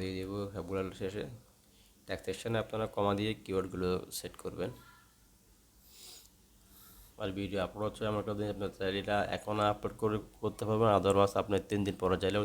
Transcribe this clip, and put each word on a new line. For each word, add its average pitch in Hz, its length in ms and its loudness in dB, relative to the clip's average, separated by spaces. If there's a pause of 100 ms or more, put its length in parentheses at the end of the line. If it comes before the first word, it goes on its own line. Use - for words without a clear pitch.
দিয়ে 95 180 -2
দিব 95 120 -4 (220)
সবগুলো 95 260 -2 (200)
শেষে। 98 240 -4 (840)
ট্যাগ 92 200 -6
সেকশনে 113 380 -2
আপনারা 110 220 -2 (100)
কমা 101 240 4
দিয়ে 107 120 0 (120)
কিওয়ার্ডগুলো 92 460 0 (280)
সেট - 260 -10
করবেন। 90 280 -4 (2500)
আর 104 80 -2 (100)
ভিডিও 98 260 -2
আপলোড 101 220 -6
হচ্ছে - 240 -4
আমার 104 160 -2
কাছে, 104 160 -2 (100)
আপনার 98 240 -4
চাইলে 98 260 0
এটা 104 140 0 (200)
এখন 107 180 -4 (180)
আপলোড 104 280 -4
করে, 107 160 2 (260)
করতে 107 240 -2
পারবেন, 110 300 6
otherwise 98 440 6
আপনি 101 140 0 (140)
তিন 104 160 2
দিন 98 160 0
পরে 92 220 4
চাইলেও 101 220 2